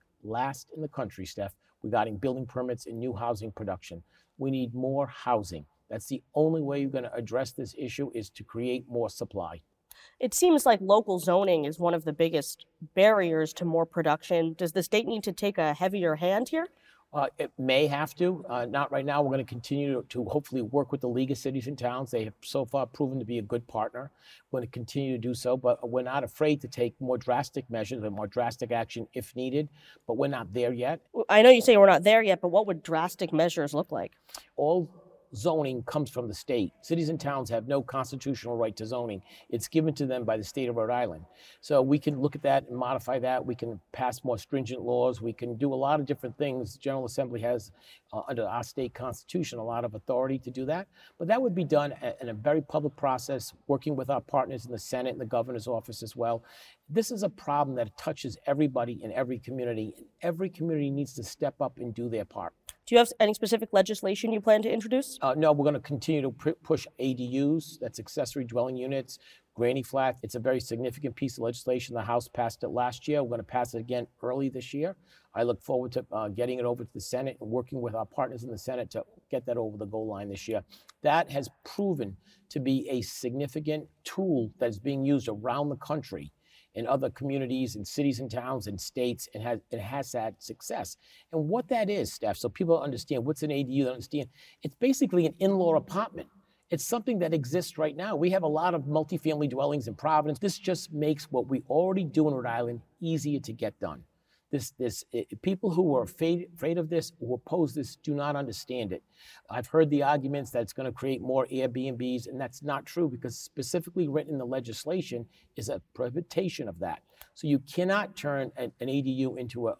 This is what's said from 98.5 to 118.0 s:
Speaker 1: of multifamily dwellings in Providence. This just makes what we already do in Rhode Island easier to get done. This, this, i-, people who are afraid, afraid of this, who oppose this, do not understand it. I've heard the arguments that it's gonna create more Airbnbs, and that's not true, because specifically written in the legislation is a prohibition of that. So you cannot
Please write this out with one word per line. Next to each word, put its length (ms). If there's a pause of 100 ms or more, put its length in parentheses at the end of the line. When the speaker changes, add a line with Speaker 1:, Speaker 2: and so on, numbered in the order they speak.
Speaker 1:
of 120
multifamily 640
dwellings 360
in 80
Providence. 460
This 180
just 340
makes 380
what 160
we 240
already 320
do 240
in 80
Rhode 120
Island 340 (200)
easier 380
to 140
get 260
done. 240 (480)
This, 280
this, 340
i-, 140 (160)
people 280
who 260
are 60
afraid, 520
afraid 240
of 100
this, 300
who 160
oppose 400
this, 220
do 180
not 220
understand 560
it. 100 (480)
I've 160
heard 240
the 140
arguments 480
that 100
it's 100
gonna 200
create 280
more 280
Airbnbs, 800
and 120
that's 220
not 240
true, 220
because 280
specifically 680
written 280
in 40
the 80
legislation 800 (300)
is 140
a 120 (100)
prohibition 760
of 100
that. 240 (320)
So 140
you 100
cannot 560